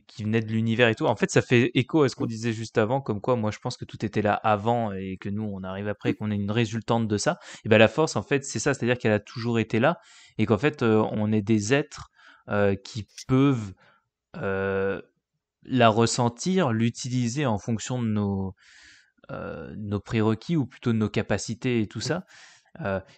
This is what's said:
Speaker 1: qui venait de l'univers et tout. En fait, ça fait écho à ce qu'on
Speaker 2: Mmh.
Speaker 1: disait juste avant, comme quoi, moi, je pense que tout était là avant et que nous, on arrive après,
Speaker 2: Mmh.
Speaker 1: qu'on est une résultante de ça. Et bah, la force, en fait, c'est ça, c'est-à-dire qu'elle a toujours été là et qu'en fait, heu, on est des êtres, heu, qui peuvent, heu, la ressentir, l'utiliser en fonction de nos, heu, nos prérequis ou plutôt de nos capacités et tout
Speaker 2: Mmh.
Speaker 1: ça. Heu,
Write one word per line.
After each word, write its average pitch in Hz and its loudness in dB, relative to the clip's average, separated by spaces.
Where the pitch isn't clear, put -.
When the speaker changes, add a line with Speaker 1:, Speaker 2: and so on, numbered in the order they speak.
Speaker 1:
qui - -12
venait 110 0
de 107 -8
l'univers 113 2
et 110 2
tout. 156 -4
En 127 2
fait, 190 -2
ça 127 6
fait 123 4
écho 143 2
à 127 4
ce - -6
qu'on - -4
Speaker 2:
Mmh. - -6
Speaker 1:
disait 113 -4
juste 110 -4
avant, 117 2
comme 107 -4
quoi, - 0
moi, 107 -2
je - -12
pense - -8
que - -12
tout - -8
était 107 -2
là 104 2
avant 110 0
et 95 -8
que 104 -10
nous, 104 -4
on 98 -8
arrive 95 -6
après, 104 -4
Speaker 2:
Mmh. - -
Speaker 1:
qu'on 107 -4
est 104 -2
une 101 -2
résultante 113 0
de 104 0
ça. 147 -2
Et - -4
bah, 107 8
la 110 10
force, 156 0
en 104 -2
fait, 143 -2
c'est - -6
ça, 139 0
c'est-à-dire 123 0
qu'elle 113 2
a 107 2
toujours 117 -4
été 110 0
là 151 2
et 110 2
qu'en 104 2
fait, 143 0
heu, 110 4
on 107 -2
est 110 2
des 107 0
êtres, - -4
heu, 101 2
qui 101 -12
peuvent, 131 2
heu, 98 -2
la 120 4
ressentir, 120 2
l'utiliser 120 -2
en 104 0
fonction 123 -4
de 117 -2
nos, 98 -2
heu, 82 -12
nos 104 -4
prérequis 110 0
ou 135 0
plutôt - -4
de 110 2
nos 107 2
capacités 113 -2
et 104 -2
tout 110 -10
Speaker 2:
Mmh. 127 -4
Speaker 1:
ça. 180 -4
Heu, 95 -2